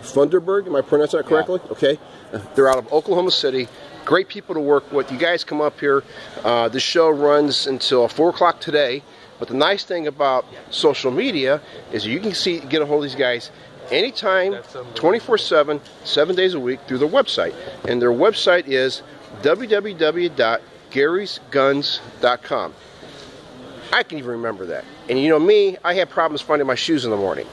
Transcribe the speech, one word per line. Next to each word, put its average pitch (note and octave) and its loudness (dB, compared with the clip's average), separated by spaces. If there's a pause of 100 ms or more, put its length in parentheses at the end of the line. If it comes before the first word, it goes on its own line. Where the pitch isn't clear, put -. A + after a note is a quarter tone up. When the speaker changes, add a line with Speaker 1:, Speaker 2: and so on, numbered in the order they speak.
Speaker 1:
Funderburg. F3+ 0
Am D#3 -4
I C3+ 2
pronouncing D3+ 0
that C#3+ -4
correctly? D#3+ 0
Speaker 2:
Yeah. - -12
Speaker 1:
Okay. C#3+ 0 (560)
They're C3+ 6
out C3 2
of A#2 -6
Oklahoma F3+ 0
City. C3 -2 (360)
Great F#3 0
people G3 -12
to D#3 -2
work C#3+ 2
with. C3+ 0
You B2+ -8
guys E3 0
come D3+ -6
up D3+ -2
here. C#3 0 (400)
Uh, A#2 2
the B2+ -4
show E3 4
runs D3 2
until B2+ 2
four - 2
o'clock E3+ 2
today. C#3+ 0 (360)
But A#2 -8
the A#2 -8
nice F3 0
thing E3+ -6
about C#3 0 (240)
social C#3 0
media D3 0 (300)
is G#2 -4
you C3 -4
can G3+ -4
see, E3+ -2
get D3 -2
a D3 0
hold D3 0
of C#3 -8
these B2+ -10
guys B2 -2 (400)
anytime, F#3+ 0 (380)
twenty-four G#3+ 2
seven, D3+ 2 (240)
seven D#3+ 0
days F#3 2
a D3+ -4
week B2+ -4
through B2+ -2
their D3+ 2
website. E3+ 0 (340)
And A#2+ 0
their B2 4
website F3 2
is C3 0 (400)
w F#3 2
w G3+ -2
w D#3+ 0
dot A#2 0 (300)
garys F3 0 (100)
guns C#3 0 (200)
dot B2 2
com. F#2+ -6 (1200)
I A#3 2
can D#3 -8
even B2 -8
remember A2+ -6
that. D2 -8 (240)
And B2+ 0
you D3 2
know D#3 6
me, G3 4
I F3 -2
have F3+ 0
problems D#3+ -2
finding D3 0
my C3 0
shoes C3+ 0
in A2+ -2
the G#2+ 0
morning. F2 -2